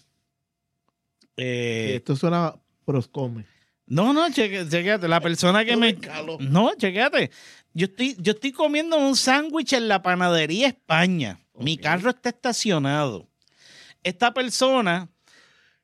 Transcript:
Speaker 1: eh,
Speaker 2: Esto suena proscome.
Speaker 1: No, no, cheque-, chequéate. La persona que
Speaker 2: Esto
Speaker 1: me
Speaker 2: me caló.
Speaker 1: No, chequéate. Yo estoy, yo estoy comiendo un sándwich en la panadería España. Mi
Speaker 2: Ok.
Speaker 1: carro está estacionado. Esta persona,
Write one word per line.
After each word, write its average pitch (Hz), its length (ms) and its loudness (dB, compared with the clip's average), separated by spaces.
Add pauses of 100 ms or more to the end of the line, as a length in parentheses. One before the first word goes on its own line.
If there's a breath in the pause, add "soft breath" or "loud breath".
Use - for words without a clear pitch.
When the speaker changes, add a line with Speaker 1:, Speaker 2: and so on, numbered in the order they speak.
(1400)
Speaker 1:
eh, 120 600 -4
Speaker 2:
Esto 139 180 -2
suena 170 380 0 (320)
proscome. 123 600 -4 (400)
Speaker 1:
No, 202 280 2
no, 320 180 2
cheque-, 196 380 -2
chequéate. 175 380 0
La 165 120 4
persona 175 460 2
que 233 60 -2
Speaker 2:
Esto 233 100 2
Speaker 1:
me 226 120 4
Speaker 2:
me 165 60 -10
caló. 156 400 -10
Speaker 1:
No, 175 360 2
chequéate. 226 560 0 (420 loud breath)
Yo 170 140 0
estoy, 247 320 -4
yo 190 140 0
estoy 262 180 -4
comiendo 311 460 0
un 277 180 2
sándwich 285 580 0
en 233 140 0
la 196 140 2
panadería 180 680 2
España. 165 720 0 (180)
Mi 139 180 -2
Speaker 2:
Ok. 143 60 -12
Speaker 1:
carro 175 300 0
está 247 180 -6
estacionado. 147 960 -2 (760 loud breath)
Esta 240 300 0
persona, 247 760 0 (760 soft breath)